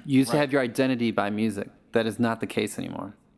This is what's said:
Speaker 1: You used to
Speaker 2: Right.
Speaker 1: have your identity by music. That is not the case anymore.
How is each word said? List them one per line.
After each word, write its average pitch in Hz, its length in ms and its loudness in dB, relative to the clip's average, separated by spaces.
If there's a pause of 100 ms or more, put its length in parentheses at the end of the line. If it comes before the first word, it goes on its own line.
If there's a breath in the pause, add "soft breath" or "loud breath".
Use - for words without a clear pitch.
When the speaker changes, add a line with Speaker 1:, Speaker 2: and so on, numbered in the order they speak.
Speaker 1:
You 135 140 4
used 131 100 4
to 143 80 2
Speaker 2:
Right. 147 40 4
Speaker 1:
have 139 120 -2
your 143 80 4
identity 123 480 0
by 101 220 0
music. 107 380 -2 (240)
That 113 120 2
is 107 140 -2
not 113 220 2
the 107 60 -4
case - 300 -4
anymore. - 380 -8 (220)